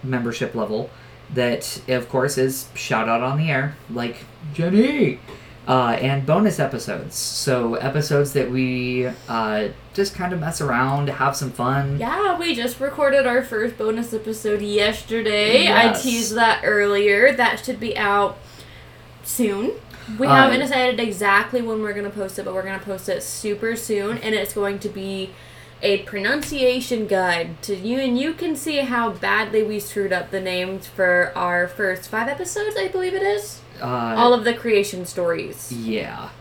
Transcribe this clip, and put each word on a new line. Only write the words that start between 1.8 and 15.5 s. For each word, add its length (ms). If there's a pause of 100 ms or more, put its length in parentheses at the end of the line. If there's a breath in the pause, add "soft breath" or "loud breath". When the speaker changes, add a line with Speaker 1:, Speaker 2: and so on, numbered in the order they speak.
Speaker 1:
of 200
course, 280
is 360
shout 360
out 120
on 160
the 140
air, 240 (140)
like 280 (360)
Jenny, 680 (480 loud breath)
uh, 320
and 260
bonus 340
episodes. 560
So 600
episodes 580
that 160
we, 600 (180)
uh, 400 (260)
just 220
kind 180
of 60
mess 220
around, 480
have 260
some 160
fun. 480
Speaker 2:
Yeah, 400
we 160
just 240
recorded 480
our 160
first 340
bonus 360
episode 480
yesterday. 1040